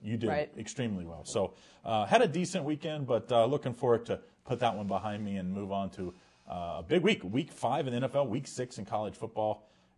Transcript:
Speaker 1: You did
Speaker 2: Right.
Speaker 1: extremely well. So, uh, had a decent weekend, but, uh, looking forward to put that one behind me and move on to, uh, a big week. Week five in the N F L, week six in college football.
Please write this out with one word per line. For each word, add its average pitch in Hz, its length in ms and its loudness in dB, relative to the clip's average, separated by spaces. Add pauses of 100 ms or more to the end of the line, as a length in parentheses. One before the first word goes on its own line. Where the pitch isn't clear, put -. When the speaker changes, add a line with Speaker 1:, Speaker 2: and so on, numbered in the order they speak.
Speaker 1:
You 113 160 -2
did 110 120 0
Speaker 2:
Right. 147 280 0
Speaker 1:
extremely 107 480 -4
well. 82 180 -12
So, 98 300 0 (320)
uh, 110 200 2
had 208 160 8
a 240 60 6
decent 165 380 -2
weekend, 151 420 -4
but, 120 240 2
uh, 117 140 8
looking 139 280 0
forward 117 340 4
to 95 120 -2 (240)
put 120 160 -2
that 113 160 2
one 101 120 -4
behind 104 360 -2
me 101 140 -4
and 92 160 -4
move 101 180 -4
on 98 200 -2
to, 90 220 -8 (360)
uh, 85 300 -6
a 87 60 -8
big 151 180 2
week. 214 200 2
Week 113 300 -2
five 139 340 0
in 123 60 -4
the 120 40 0
N 123 60 0
F 135 120 -2
L, 139 120 2
week 131 200 -4
six - 300 -6
in 101 80 -8
college 104 300 -4
football. 107 500 -2 (320)